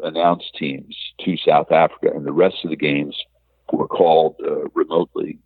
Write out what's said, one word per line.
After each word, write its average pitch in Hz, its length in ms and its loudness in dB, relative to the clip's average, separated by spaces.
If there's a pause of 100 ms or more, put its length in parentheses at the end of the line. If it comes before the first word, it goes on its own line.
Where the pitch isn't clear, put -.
announced 85 560 0
teams 69 360 -8 (260)
to 87 160 -2
South 76 340 2
Africa, 80 420 2
and 73 120 -8
the 71 80 -4
rest 82 300 2
of 85 60 -6
the 78 60 -4
games 73 420 -2 (540)
were - 160 -2
called, 80 480 4 (100)
uh, 76 200 -4 (100)
remotely 78 720 -4